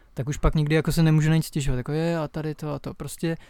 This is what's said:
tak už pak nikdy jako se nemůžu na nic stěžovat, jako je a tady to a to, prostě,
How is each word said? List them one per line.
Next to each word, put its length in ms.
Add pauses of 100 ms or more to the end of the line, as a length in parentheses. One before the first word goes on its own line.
(140)
tak 160
už 80
pak 180
nikdy 200
jako 160
se 120
nemůžu 260
na 60
nic 100
stěžovat, 320
jako 140
je 260
a 100
tady 280
to 180
a 60
to, 140
prostě, 440 (120)